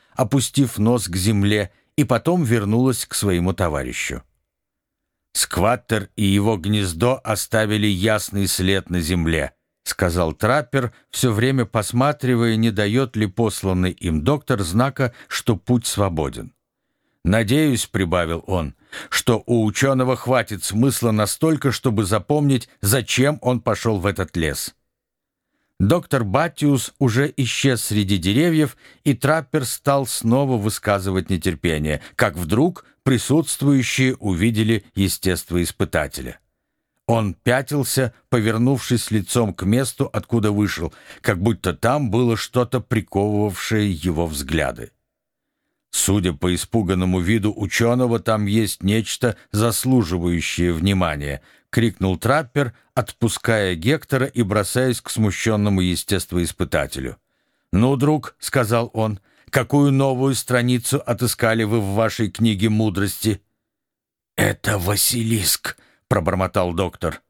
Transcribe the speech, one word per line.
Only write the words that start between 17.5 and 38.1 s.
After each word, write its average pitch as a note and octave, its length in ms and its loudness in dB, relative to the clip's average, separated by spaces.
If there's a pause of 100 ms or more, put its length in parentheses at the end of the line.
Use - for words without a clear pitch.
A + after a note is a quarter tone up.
прибавил E2+ 640 -2
он, E2 280 -2 (340)
"что - 360 0
у A#2 200 2
ученого B2+ 500 2
хватит A#2 480 -2
смысла A#2 480 2
настолько, C3 600 0
чтобы A2 320 0
запомнить, C3 640 0 (140)
зачем B2+ 600 0
он B2 200 0
пошел A2 380 0
в F2 60 -2
этот G2 300 -2
лес". D#2 400 -4 (1040)
Доктор C3+ 440 2
Баттиус C#3+ 760 -2
уже C3+ 380 0
исчез B2+ 460 -2
среди G2+ 340 0
деревьев, C#3+ 600 0 (260)
и C#3+ 100 2
траппер D3 520 -2
стал C#3 420 0
снова B2+ 500 0
высказывать G2 720 0
нетерпение, D#2 720 -2 (140)
как G#2 220 0
вдруг G#2+ 480 0 (180)
присутствующие C3 1120 2
увидели G#2+ 680 0 (100)
естествоиспытателя. E2+ 1400 -2 (680)
Он A2 280 0
пятился, C3 800 0 (160)